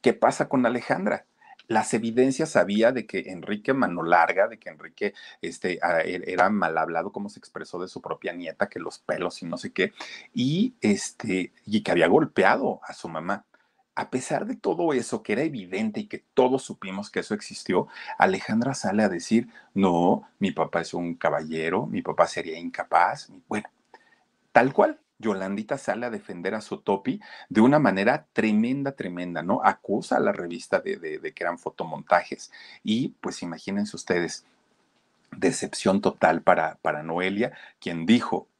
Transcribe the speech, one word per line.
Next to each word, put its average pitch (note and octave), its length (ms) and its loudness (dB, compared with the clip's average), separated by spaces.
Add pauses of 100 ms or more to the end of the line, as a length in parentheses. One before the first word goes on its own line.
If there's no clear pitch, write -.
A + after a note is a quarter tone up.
¿Qué A#2 100 4
pasa C3+ 360 2
con B2+ 180 2
Alejandra? B2 580 -2 (420)
Las - 280 0
evidencias B2 560 2
sabía G#2 400 4
de A#2+ 160 -6
que F#2 240 -6
Enrique G#2 420 -4
mano F2 300 0
larga, F2 440 4
de A2+ 120 -12
que F2+ 100 -16
Enrique, E2 460 -8 (260)
este, F2+ 400 -6
ah, E2+ 200 2
e-, F2+ 300 -4
era F#2 200 2
mal E2+ 260 0
hablado, E2 340 -2
como G2+ 180 -10
se - 100 -18
expresó F2 400 -12
de F2+ 80 -8
su - 160 -14
propia E2 300 -8
nieta, F2 360 -6
que - 100 -12
los E2+ 200 -10
pelos F2 420 -6
y F2 60 -10
no E2 100 -8
sé - 140 -12
qué, F#2+ 220 0 (380)
y, D#3 500 0
este, - 720 -2 (120)
y G#2 160 0
que F#2 100 -4
había E2+ 140 6
golpeado G#2+ 800 4
a - 100 -14
su - 160 -12
mamá. E2+ 360 -6 (500)
A - 140 -6
pesar C#3+ 380 -4
de B3+ 80 -6
todo E3+ 360 0
eso, A#2+ 300 -2
que G#2+ 120 -4
era B2+ 100 0
evidente C#3+ 560 -4
y G#2 80 -8
que - 160 -12 (100)
todos B2+ 300 4
supimos G2 480 -10
que - 80 -2
eso G#2+ 160 -4
existió, - 520 -2 (300)
Alejandra A2+ 560 2
sale G#2+ 300 0
a G#2 40 4
decir, G#2+ 420 0 (260)
"No, F#2 520 4 (120)
mi G2 120 0
papá - 300 -2
es - 140 -8
un F2 180 -4
caballero, D#2+ 720 -2
mi - 160 -4
papá E2+ 240 2
sería E2 320 -8
incapaz". E2+ 720 -2 (180)
Bueno, - 220 -6 (840)
tal B2+ 220 4
cual, D4+ 260 2 (200)
Yolandita G#2+ 580 -4
sale A#2+ 300 -4
a - 20 -4
defender F#2+ 460 -6
a G#2+ 60 -6
su - 180 -10
Topi G2+ 420 -2 (280)
de A2 120 6
una C#3 160 8
manera A2+ 560 4
tremenda, A#2 600 2
tremenda, F2 500 -8
¿no? A3 200 0
Acusa - 540 0
a - 20 4
la F2 120 2
revista F2 480 -4
de, D#2+ 180 -4
de, D#2 220 -8
de D#2 120 -8
que - 120 -10
eran E2+ 160 -4
fotomontajes. E2 920 -2 (320)
Y, A#2 260 0 (120)
pues, F2+ 220 -8
imagínense G2 520 -6
ustedes, F2 480 -2 (920)
decepción - 640 0
total E2+ 400 2
para, E2 400 4
para D2+ 220 -4
Noelia, F#2 500 -2 (260)
quien E2+ 280 -6
dijo G#2+ 400 2 (120)